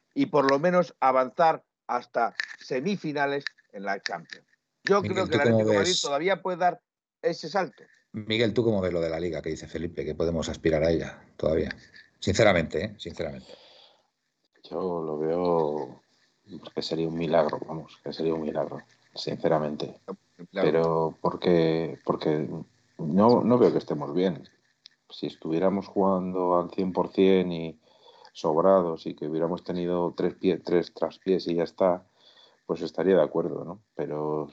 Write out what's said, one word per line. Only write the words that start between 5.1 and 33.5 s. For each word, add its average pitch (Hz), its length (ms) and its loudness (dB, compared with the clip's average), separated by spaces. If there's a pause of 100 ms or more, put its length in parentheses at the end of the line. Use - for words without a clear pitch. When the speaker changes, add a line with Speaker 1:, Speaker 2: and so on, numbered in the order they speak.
Speaker 1:
creo 113 140 0
que - 40 -6
Speaker 2:
¿tú - 40 4
Speaker 1:
el 143 60 2
Speaker 2:
cómo 117 140 4
Speaker 1:
Atlético 107 140 4
de 107 80 4
Madrid 175 140 2
Speaker 2:
ves? 180 80 -2
Speaker 1:
todavía 165 420 -2
puede 180 140 -4
dar 175 240 0 (400)
ese 165 300 -4
salto. 175 320 -2 (300)
Speaker 2:
Miguel, 110 420 0
¿tú 120 100 2
cómo 107 160 2
ves 92 120 0
lo 85 80 0
de 82 100 0
la 80 100 -4
Liga 80 220 -4
que 80 80 -6
dice 78 180 -8
Felipe, 80 360 -6
que 76 100 -6
podemos 82 340 -2
aspirar 78 340 0
a 82 80 4
ella - 300 -2 (160)
todavía? 80 320 0 (520)
Sinceramente, 90 640 2
¿eh? - 140 -10
Sinceramente. 76 480 -10 (1200)
Speaker 3:
Yo 85 320 -4
lo 78 160 -4
veo 80 840 0 (720)
que 80 80 -6
sería 82 260 -2
un 80 80 -6
milagro, 82 500 0
vamos, 78 360 -12
que 73 100 -10
sería 80 220 -2
un 80 80 -4
milagro, 76 380 -6 (340)
sinceramente. 76 840 -4 (500)
Speaker 1:
Claro. 95 180 0
Speaker 3:
Pero 80 520 2
porque, 82 840 2
porque - 440 -2 (500)
no, 98 460 4
no 123 140 4
veo 92 140 6
que 78 60 2
estemos 71 360 -6
bien. 87 280 0 (680)
Si - 160 -10
estuviéramos 92 600 -2
jugando 92 720 0
al 87 120 -2
cien 92 220 -2
por 87 200 -2
cien 95 400 4
y 82 260 -8 (540)
sobrados 85 720 2
y 80 80 -6
que 76 120 -8
hubiéramos 82 380 -2
tenido 87 520 -2
tres 87 180 -2
pie-, 90 280 -2
tres 85 300 0
traspiés 85 560 -2
y 85 80 0
ya 85 80 0
está, 90 400 0 (600)
pues 82 160 -6
estaría 82 340 2
de 80 60 6
acuerdo, - 420 -2